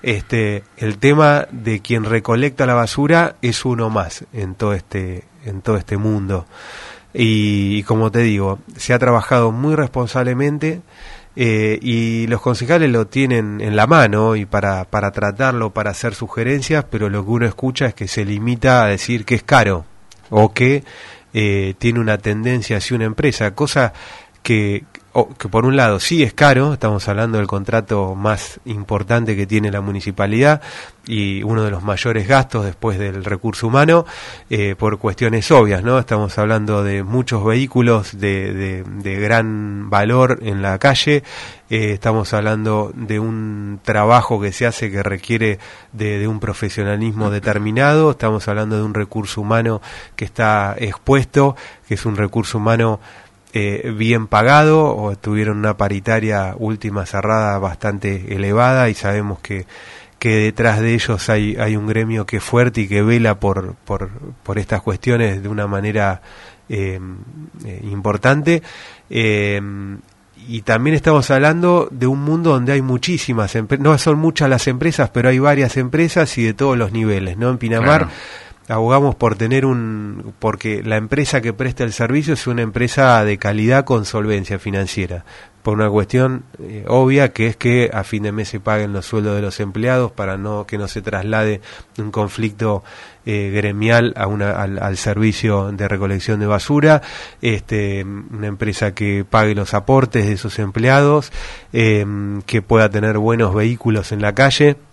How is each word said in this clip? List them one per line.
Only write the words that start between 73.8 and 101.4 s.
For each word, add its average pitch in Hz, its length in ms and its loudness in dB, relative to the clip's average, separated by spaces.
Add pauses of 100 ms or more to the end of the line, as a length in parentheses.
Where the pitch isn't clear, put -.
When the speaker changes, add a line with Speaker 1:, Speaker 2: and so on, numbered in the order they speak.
Speaker 1:
son 151 200 2
muchas 156 320 2
las 131 160 2
empresas, 135 440 0
pero 123 180 2
hay 127 100 4
varias 139 380 2
empresas 151 600 0
y 120 40 0
de 110 120 0
todos 135 220 2
los 110 140 0
niveles, 98 460 -2
¿no? 120 140 0
En 127 80 -2
Pinamar 120 420 2
Speaker 2:
Claro. 82 100 -2 (580)
Speaker 1:
abogamos 123 460 2
por 110 220 0
tener 120 280 0
un, 107 720 -4
porque 107 440 -4
la 107 140 -2
empresa 131 440 0
que 113 120 -4
presta 123 320 -4
el 113 80 -4
servicio 143 420 0
es - 120 -6
una 120 160 -2
empresa 117 600 4
de 104 140 0
calidad 110 460 2
con 120 220 0
solvencia 101 520 -4
financiera, 95 640 -4 (380)
por 107 120 0
una 107 140 2
cuestión, 127 560 0 (180)
eh, 104 260 -14
obvia, 131 440 4
que 113 140 0
es 113 100 -2
que 123 360 2
a 101 120 -4
fin 104 180 -4
de 104 100 -4
mes 104 160 -6
se 104 120 -8
paguen 104 320 -2
los 98 140 -6
sueldos 104 300 -2
de 101 40 -2
los 101 200 -6
empleados 113 520 -2
para 95 240 -6
no, 104 300 -6
que - 100 -8
no 101 120 -6
se 110 120 -8
traslade 104 640 -2 (340)
un 107 140 -8
conflicto, 104 760 -4 (420)
eh, 104 280 -2
gremial 107 600 2
a 104 100 -2
una, 101 240 -2
al, 98 280 -4
al 98 200 -4
servicio 104 720 0
de 101 160 -4
recolección 98 520 -2
de 104 60 -2
basura. 147 540 4 (400)
Este, 104 640 -2
una 101 420 -10
empresa 104 480 -4
que 101 340 -2
pague 107 260 2
los 101 180 -4
aportes 120 540 2
de 107 60 2
esos 104 260 -6
empleados, 135 720 2 (400)